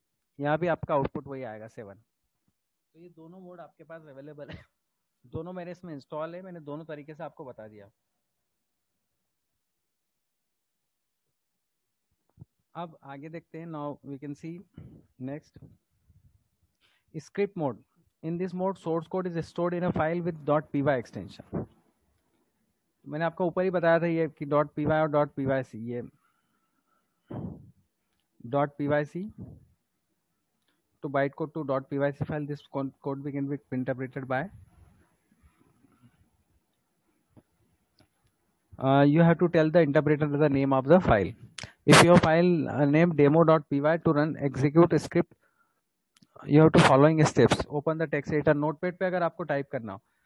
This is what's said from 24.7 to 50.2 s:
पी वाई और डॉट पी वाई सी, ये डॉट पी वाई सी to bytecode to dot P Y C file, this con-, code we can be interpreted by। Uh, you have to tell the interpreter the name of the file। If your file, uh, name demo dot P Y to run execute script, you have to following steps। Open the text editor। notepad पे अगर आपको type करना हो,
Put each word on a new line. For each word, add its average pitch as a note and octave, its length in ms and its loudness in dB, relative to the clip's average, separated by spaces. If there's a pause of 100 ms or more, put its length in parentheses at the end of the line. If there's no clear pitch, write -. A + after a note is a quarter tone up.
पी D3+ 120 -4
वाई D#3 160 2
और D#3+ 100 2
डॉट D3 240 0
पी C#3 100 -4
वाई C3+ 180 0
सी, A#2+ 140 -18 (140)
ये A#2+ 100 -8 (2500)
डॉट C#3+ 220 -2
पी C#3+ 100 -6
वाई D3 180 0
सी F#3 240 -12 (1700)
to D3+ 100 -8
bytecode C#3+ 400 -2
to D#3+ 160 -8
dot C3+ 200 -4
P C#3+ 120 -6
Y C#3+ 160 0
C D3+ 80 -6
file, D3+ 240 -6
this C#3+ 120 -10 (120)
con-, C3+ 180 -6 (140)
code C#3 180 -8
we D3 80 -10
can C#3 160 -6
be C#3+ 100 -6 (200)
interpreted C3 500 -6
by। B2+ 100 -2 (4000)
Uh, C3+ 280 4
you D#3+ 220 6
have E3 100 4
to F3 160 2
tell D#3 140 2
the E3+ 180 4
interpreter D3 400 2 (160)
the D3 60 4
name C#3 280 0
of C3 140 0
the F3+ 160 8
file। G#2 240 2 (540)
If - 200 10
your F3 120 8
file, E3+ 520 4
uh, B2+ 160 0
name D#3 320 4
demo D3 260 6
dot D#3+ 260 4
P C#3+ 120 -2
Y D#3 240 2
to D#3+ 80 2
run D3 260 0
execute D3 600 2
script, - 320 -2 (1120)
you D3 160 6
have D#3+ 160 8
to E3 80 10
following D3 400 6
steps। - 440 4
Open D3+ 340 -4
the D#3 100 -4
text C#3+ 180 -4
editor। D3+ 240 2
notepad D#3 420 -4
पे F#3+ 80 -4
अगर F3+ 180 -2
आपको E3 280 -4
type C#3 200 -4
करना A2+ 220 -8
हो, G2+ 80 -14 (240)